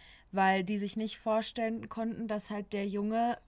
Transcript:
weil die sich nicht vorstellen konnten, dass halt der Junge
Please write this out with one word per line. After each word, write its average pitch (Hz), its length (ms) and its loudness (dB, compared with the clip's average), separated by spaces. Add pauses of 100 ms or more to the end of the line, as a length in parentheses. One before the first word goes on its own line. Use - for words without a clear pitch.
(340)
weil 190 300 6
die 202 160 0
sich 202 160 -4
nicht 220 240 -4
vorstellen 220 680 0
konnten, 226 400 -4
dass 208 200 -4
halt 208 220 -6
der 202 160 0
Junge 220 500 0 (100)